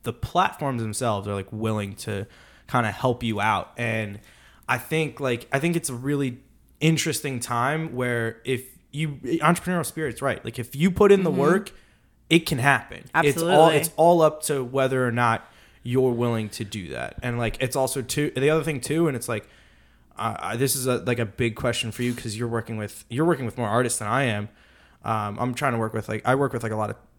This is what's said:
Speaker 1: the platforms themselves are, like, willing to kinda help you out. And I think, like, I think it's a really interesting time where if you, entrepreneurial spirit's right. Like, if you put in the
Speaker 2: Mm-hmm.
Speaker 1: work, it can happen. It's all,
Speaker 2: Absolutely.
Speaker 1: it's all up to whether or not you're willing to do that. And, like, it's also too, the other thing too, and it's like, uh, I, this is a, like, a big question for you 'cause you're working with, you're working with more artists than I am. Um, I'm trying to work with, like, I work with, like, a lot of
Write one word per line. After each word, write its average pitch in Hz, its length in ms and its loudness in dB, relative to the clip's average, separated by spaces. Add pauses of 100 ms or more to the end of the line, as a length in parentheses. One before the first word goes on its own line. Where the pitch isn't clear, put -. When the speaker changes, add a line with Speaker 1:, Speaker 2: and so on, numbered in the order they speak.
Speaker 1:
the - 100 -6
platforms 143 680 -2
themselves 107 460 -2
are, 101 60 -4
like, 98 180 -6
willing 107 440 -2
to 101 320 -6 (440)
kinda 113 200 2
help 123 320 0
you 107 180 0
out. 104 360 0
And 110 420 -4 (500)
I 127 80 2
think, 156 420 -4
like, 127 320 -2
I 139 80 0
think 170 160 0
it's 165 140 -2
a 131 60 -6
really 135 420 -2 (440)
interesting 151 580 0
time 127 560 -2
where 120 500 -2
if 127 160 -2 (300)
you, 147 280 -4 (220)
entrepreneurial 170 440 2
spirit's 143 360 -6
right. 135 220 -2
Like, 117 160 -8
if 117 160 -10
you 175 160 4
put 202 200 6
in 196 120 8
the 180 80 2
Speaker 2:
Mm-hmm. 131 80 0
Speaker 1:
work, 175 320 2 (580)
it 165 160 6
can 139 140 0
happen. 131 400 2 (240)
It's 147 180 2
all, 170 80 2
Speaker 2:
Absolutely. 160 280 8
Speaker 1:
it's - 200 0
all 170 240 6
up 151 220 4
to 139 200 -2
whether 131 420 2
or 120 60 0
not 117 380 0 (340)
you're 127 280 2
willing 117 380 0
to - 140 -10
do 98 260 -10
that. 62 340 -8
And, 120 140 -4
like, 117 240 -2
it's 123 140 -4
also 135 260 -2
too, 147 340 -2
the 135 140 2
other 156 140 2
thing 147 180 -4
too, 165 260 0
and 135 80 -2
it's 117 140 -8
like, 110 180 -6 (680)
uh, 110 220 -4
I, 98 180 -6
this 131 180 0
is 131 120 -4
a, 123 120 2
like, 120 200 -2
a 113 60 0
big 113 300 -4
question 117 360 -2
for - 120 -8
you 123 100 0
'cause 110 220 -8
you're 117 120 -6
working 113 300 -6
with, - 320 -10
you're 135 160 0
working 147 200 2
with 107 120 -6
more 117 120 -2
artists 117 300 2
than 107 80 -6
I 131 160 0
am. 104 260 -2 (540)
Um, 107 360 -2
I'm 123 140 -2
trying 131 200 -2
to 113 40 -2
work 110 160 -2
with, 110 160 -6
like, 110 160 -4
I 127 100 4
work 139 180 0
with, 117 100 -4
like, 110 80 -4
a 107 60 -4
lot 107 120 -2
of 107 60 -8 (240)